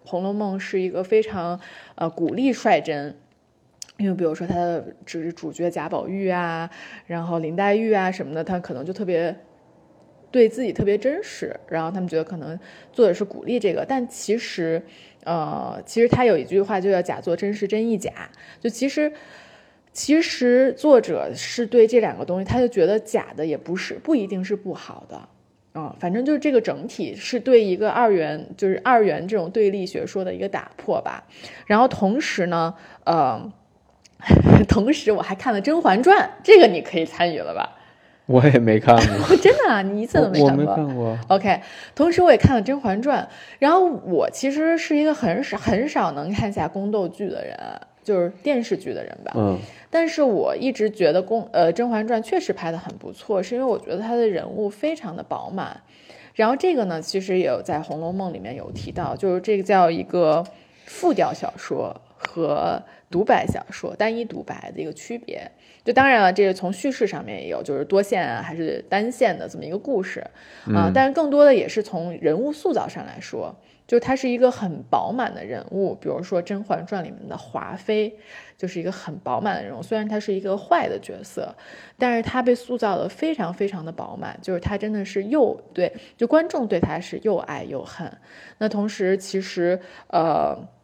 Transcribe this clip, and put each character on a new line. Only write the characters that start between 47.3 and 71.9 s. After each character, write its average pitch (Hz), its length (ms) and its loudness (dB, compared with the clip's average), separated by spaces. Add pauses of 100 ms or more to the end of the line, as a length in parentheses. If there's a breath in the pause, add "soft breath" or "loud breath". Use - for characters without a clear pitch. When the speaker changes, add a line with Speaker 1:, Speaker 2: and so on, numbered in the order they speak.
Speaker 1:
人， - 100 -12 (480)
就 202 160 0
是 175 120 0 (120)
电 262 220 0
视 208 120 -4
剧 - 180 -6
的 69 100 -8
人 50 180 -14
吧。 - 140 -10
Speaker 2:
嗯。 101 220 2 (300 loud breath)
Speaker 1:
但 330 180 0
是 320 160 -2
我 151 320 2
一 254 180 -2
直 214 180 0
觉 180 200 2
得 180 120 2
宫-， 220 300 -4
呃， 170 200 4
《甄 240 160 -2
嬛 220 180 -2
传》 226 180 0
确 - 140 0
实 - 140 -2
拍 165 180 -8
得 165 60 -6
很 - 220 -12
不 - 140 -14
错， 196 300 -2
是 190 120 -8
因 240 60 -2
为 262 40 -2
我 247 140 0
觉 - 80 -18
得 180 120 -4
它 226 160 -4
的 233 140 2
人 180 180 -2
物 208 220 -4
非 294 260 -4
常 208 220 -10
的 - 60 -10
饱 - 260 -8
满。 - 320 -8 (540 soft breath)
然 220 120 2
后 240 80 2
这 359 200 2
个 247 120 0
呢， 165 140 -4
其 - 180 -6
实 190 200 -2
也 175 80 2
有 123 160 -2
在 165 200 -4
《红 156 180 -10
楼 165 120 -6
梦》 190 200 -6
里 156 80 -12
面 107 160 -12
有 107 160 -14
提 - 180 -12
到， - 260 -6
就 185 180 0
是 180 60 -2
这 208 160 0
个 196 60 0
叫 190 260 6
一 170 140 -2
个 165 420 2 (400 soft breath)
复 - 300 0
调 175 180 0
小 - 240 -8
说 - 420 -6 (200)
和 - 640 -4 (260 soft breath)
独 180 160 0
白 240 220 2
小 - 240 -4
说， - 260 -12
单 220 180 -2
一 233 80 -6
独 220 200 -12
白 - 320 -14
的 - 80 -8
一 - 20 -10
个 160 80 -10
区 - 240 -14
别。 - 340 -14 (320 soft breath)
就 240 100 0
当 262 140 4
然 254 140 4
了， 190 100 6
这 196 140 4
个 190 80 4
从 185 180 -6
叙 233 220 -4
事 233 140 -2
上 147 180 -8
面 101 160 -12
也 69 80 -10
有， 80 140 -6
就 139 160 -4
是 143 60 -4
多 196 180 2
线 202 260 -2
啊， 117 140 -6
还 165 120 -12
是 160 340 -6
单 208 220 -2
线 214 280 0
的 175 100 -10
这 - 80 -16
么 151 80 -12
一 147 60 -12
个 185 80 -6
故 214 240 -4
事， - 180 -12
啊， - 680 -2
Speaker 2:
嗯。 190 40 2
Speaker 1:
但 262 140 4
是 269 80 -2
更 302 160 0
多 285 120 6
的 285 120 10
也 202 120 2
是 - 160 -4
从 175 380 -8